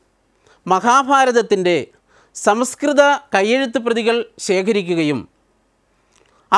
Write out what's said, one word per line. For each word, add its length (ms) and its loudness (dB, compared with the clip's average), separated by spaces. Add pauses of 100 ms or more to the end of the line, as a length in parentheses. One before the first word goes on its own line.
(760)
മഹാഭാരതത്തിൻ്റെ 1040 2 (680)
സംസ്കൃത 560 2 (320)
കയ്യെഴുത്ത് 500 0
പ്രതികൾ 320 -2 (300)
ശേഖരിക്കുകയും 720 -2 (1400)